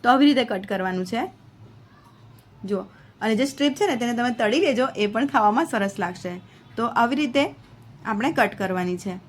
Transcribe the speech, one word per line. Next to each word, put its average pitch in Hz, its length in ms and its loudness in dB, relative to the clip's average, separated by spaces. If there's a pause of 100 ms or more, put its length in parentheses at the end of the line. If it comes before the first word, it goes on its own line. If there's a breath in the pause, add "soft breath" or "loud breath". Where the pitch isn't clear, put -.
તો 240 60 2
આવી 269 160 6
રીતે 262 180 6
કટ 202 220 -6
કરવાનું 185 400 -2
છે. 233 260 -4 (1300)
જુઓ, 196 140 -2 (420 soft breath)
અને 220 140 2
જે 254 100 2
સ્ટ્રીપ 285 280 0
છે 415 140 0
ને 302 80 0
તેને 240 180 -2
તમે 240 180 0
તળી 233 280 0
લેજો, 262 280 2 (100)
એ 208 100 0
પણ 226 180 0
ખાવામાં 233 400 2
સરસ 202 340 -2
લાગશે. 180 420 -8 (340 loud breath)
તો 226 100 -2
આવી 240 300 2
રીતે 285 400 0 (500)
આપણે 226 260 -2
કટ 214 260 0
કરવાની 180 400 -2
છે 185 320 -8